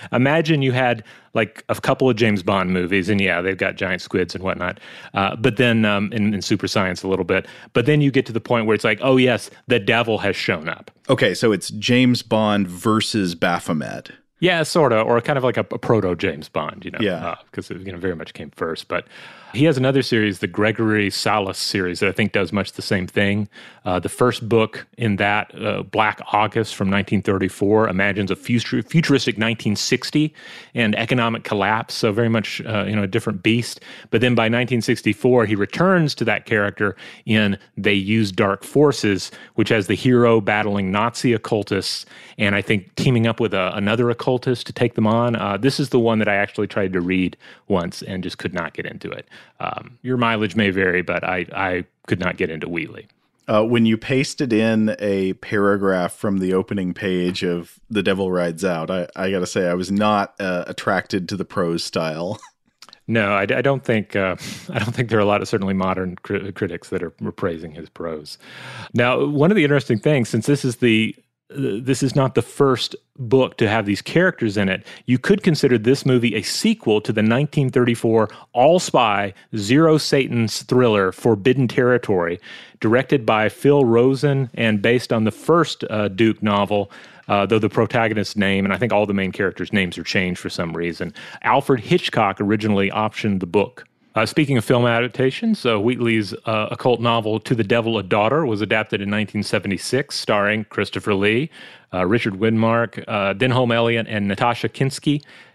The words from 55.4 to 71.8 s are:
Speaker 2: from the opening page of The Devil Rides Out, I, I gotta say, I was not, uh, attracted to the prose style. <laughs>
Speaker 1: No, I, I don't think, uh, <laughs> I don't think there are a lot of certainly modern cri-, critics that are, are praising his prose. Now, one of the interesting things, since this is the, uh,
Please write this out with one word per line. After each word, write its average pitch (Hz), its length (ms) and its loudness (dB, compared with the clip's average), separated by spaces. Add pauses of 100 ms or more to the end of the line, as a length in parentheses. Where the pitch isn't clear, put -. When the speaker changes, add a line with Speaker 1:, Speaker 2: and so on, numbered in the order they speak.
Speaker 2:
from 101 240 -2
the 92 160 0
opening 92 400 -2
page 92 480 -2
of 87 380 -4 (100)
The 104 140 0
Devil 95 280 0
Rides 87 340 -2
Out, 85 260 -2
I, 90 240 -4
I 95 160 -4
gotta 90 160 -2
say, 92 200 0
I 87 60 0
was 90 180 -4
not, 104 480 0
uh, 90 280 -4
attracted 92 600 -4
to 101 80 -6
the 87 80 -6
prose 85 380 -2
style. 85 600 -4
<laughs> - 40 -20 (580)
Speaker 1:
No, 110 240 0
I, 98 100 2
I 120 220 0
don't 135 200 0
think, 107 320 -2
uh, 95 200 0 (180)
<laughs> - 180 -16
I 131 60 -6
don't 110 160 -2
think 120 160 -4
there 117 80 2
are 104 40 4
a 101 40 2
lot 101 160 2
of 95 60 -8
certainly 98 260 -2
modern 92 440 -2
cri-, 95 340 -6
critics 87 380 -8
that 95 120 -4
are, 82 100 -8 (140)
are 87 60 -6
praising 82 400 -6
his 78 180 -16
prose. 80 480 -10 (560)
Now, 123 320 2
one 147 240 2
of 220 60 4
the 165 80 4
interesting 139 340 2
things, 135 320 2
since 113 160 -2
this 143 180 2
is 123 120 -2
the, 110 400 2 (360)
uh, - 60 -16 (240)